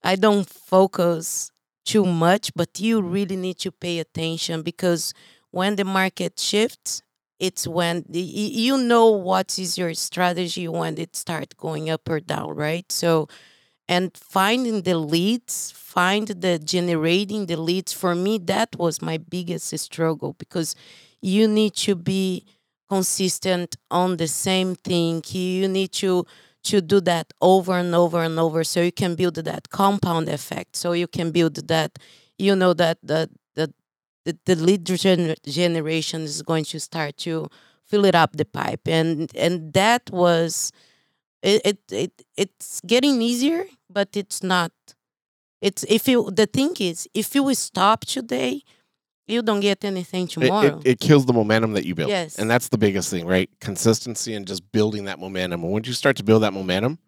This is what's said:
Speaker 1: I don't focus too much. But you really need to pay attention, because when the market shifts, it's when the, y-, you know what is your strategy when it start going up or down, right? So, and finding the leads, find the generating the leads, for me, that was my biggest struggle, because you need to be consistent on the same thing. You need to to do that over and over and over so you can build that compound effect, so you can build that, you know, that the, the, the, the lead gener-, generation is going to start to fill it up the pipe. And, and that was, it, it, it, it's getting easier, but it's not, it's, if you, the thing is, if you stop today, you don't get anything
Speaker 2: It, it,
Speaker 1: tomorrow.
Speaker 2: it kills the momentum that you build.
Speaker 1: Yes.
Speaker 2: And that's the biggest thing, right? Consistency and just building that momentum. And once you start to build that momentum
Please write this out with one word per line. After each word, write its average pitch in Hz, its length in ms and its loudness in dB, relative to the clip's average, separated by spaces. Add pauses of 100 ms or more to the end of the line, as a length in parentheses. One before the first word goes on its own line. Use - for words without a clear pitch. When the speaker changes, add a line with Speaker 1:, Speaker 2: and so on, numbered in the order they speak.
Speaker 1:
I 185 140 2
don't 202 320 4
focus 175 1000 0 (340)
too 214 200 4
much. 175 500 2
But - 260 -4
you 226 200 2
really 190 360 -2
need 185 220 -6
to 185 140 -6
pay 175 280 -6
attention, 165 640 -6
because 170 520 -2 (360)
when 190 260 -2
the 196 80 -2
market 190 560 -2
shifts, - 640 -4 (360)
it's - 280 -4
when 170 420 -2
the, 170 140 -4
y-, 202 300 -6
you 254 260 0
know 240 320 6
what 190 480 0
is 180 200 -6
your 170 160 -2
strategy 175 720 -4
when 165 300 -4
it 165 180 -10
start - 400 -8
going 156 340 -6
up - 180 -4
or 156 120 -2
down, 151 340 -6
right? 151 380 -4
So, 165 360 0 (600)
and 180 280 0
finding 220 680 0
the 175 160 0
leads, 170 760 -2
find 196 560 -2
the 180 300 -2
generating 175 880 0
the 170 100 -4
leads, 175 360 -2
for 175 220 0
me, 196 240 0
that 190 400 -2
was 170 240 -2
my 165 160 -4
biggest 170 600 -8
struggle, 156 600 -4
because - 360 -6 (460)
you 202 260 2
need 214 280 2
to - 200 0
be 185 500 -2 (440)
consistent 185 880 -2 (140)
on 180 260 2
the 160 120 -2
same 185 460 0
thing. 165 540 -2
You 185 400 -2
need 190 240 -2
to 180 340 0 (400)
to 208 140 2
do 185 200 4
that 170 400 0
over 185 380 6
and 175 160 0
over 170 280 4
and 165 160 -2
over 165 260 2
so - 160 0
you 175 120 2
can 180 220 -2
build 170 220 0
that 160 340 -8
compound 190 580 0
effect, - 480 -8
so 175 160 -2
you 175 140 0
can 165 240 -4
build 160 380 0
that, 165 300 -2 (400)
you 196 160 2
know, 185 200 4
that 165 280 0
the, 160 260 -2 (260)
the, 151 180 -2 (520)
the, 165 200 -6
the 185 120 2
lead 170 280 2
gener-, 175 600 2
generation 160 760 -2
is 151 200 -8
going 160 220 -2
to 160 160 -10
start 151 380 -8
to 160 300 -6 (360)
fill 202 200 2
it 185 100 4
up 165 220 4
the 147 80 0
pipe. - 420 -6
And, 160 500 0
and 160 380 -2
that 220 360 2
was, 170 600 2 (720)
it, 202 220 4
it, 202 140 2 (140)
it, - 300 -6 (140)
it's - 500 -6
getting 247 360 4
easier, 269 420 0 (240)
but 202 280 -4
it's - 260 -6
not, 180 300 0 (920)
it's, - 260 -2
if 220 200 4
you, 233 220 2
the 196 160 2
thing 277 340 0
is, 175 340 -4
if 208 200 -4
you 269 200 2
stop 202 500 0
today, 262 580 -4 (640)
you 233 140 0
don't 214 180 2
get 202 240 0
anything 185 400 -4
Speaker 2:
It, - 120 -8
it, - 40 -4
Speaker 1:
tomorrow. 147 440 4
Speaker 2:
it 131 160 4
kills 143 260 6
the 127 60 2
momentum 110 400 4
that 92 120 0
you 85 120 -4
build. 82 140 -2
Speaker 1:
Yes. 175 280 -4
Speaker 2:
And 107 100 -2
that's 120 200 2
the 117 100 0
biggest 98 320 2
thing, 85 160 -4
right? 92 240 2 (100)
Consistency 113 760 -2
and 98 120 -10
just 95 240 -10
building 107 360 0
that 92 120 -8
momentum. 90 460 -4
And 90 80 -2
once 107 160 -4
you 123 60 -6
start 135 240 0
to - 60 -10
build 110 200 6
that 101 80 2
momentum 98 560 -2